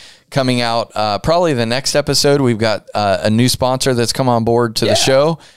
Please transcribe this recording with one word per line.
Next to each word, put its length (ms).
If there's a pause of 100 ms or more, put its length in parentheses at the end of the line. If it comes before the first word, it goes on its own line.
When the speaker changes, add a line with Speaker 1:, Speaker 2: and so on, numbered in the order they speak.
(300)
Speaker 1:
coming 300
out. 340
Uh, 260
probably 340
the 100
next 300
episode, 480
we've 160
got, 360
uh, 280
a 80
new 180
sponsor 460
that's 180
come 160
on 160
board 320
to 100
Speaker 2:
Yeah. 60
Speaker 1:
the 40
show. 420 (180)